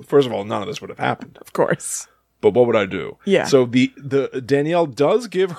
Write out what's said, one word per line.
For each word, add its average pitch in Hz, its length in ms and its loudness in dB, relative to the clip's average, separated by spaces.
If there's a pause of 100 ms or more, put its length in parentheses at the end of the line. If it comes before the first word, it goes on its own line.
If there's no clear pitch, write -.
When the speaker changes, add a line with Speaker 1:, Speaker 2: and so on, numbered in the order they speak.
Speaker 1:
First 143 200 4
of 117 60 -6
all, 101 100 -4
none 107 180 -6
of 95 60 -8
this - 140 -10
would - 80 -14
have - 100 -16
happened. - 420 -6
Speaker 2:
Of - 120 -20
course. - 540 -4 (340)
Speaker 1:
But 107 120 4
what 123 120 4
would 113 100 2
I 104 120 2
do? 85 380 -8
Speaker 2:
Yeah. 196 200 2
Speaker 1:
So 131 200 4
the, 127 300 0
the 135 500 -4
Danielle 151 420 0
does 170 400 0
give 180 320 -2